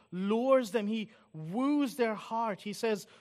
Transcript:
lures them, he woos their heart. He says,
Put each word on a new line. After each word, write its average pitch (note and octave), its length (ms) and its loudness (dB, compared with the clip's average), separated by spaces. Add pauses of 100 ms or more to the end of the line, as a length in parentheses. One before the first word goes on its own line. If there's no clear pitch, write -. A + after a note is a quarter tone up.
(120)
lures A3+ 600 2
them, G#3 160 0
he A3 220 -4 (240)
woos B3 600 0
their A3+ 200 0
heart. A3+ 460 -4
He G#3 100 -8
says, G#3+ 340 -2 (160)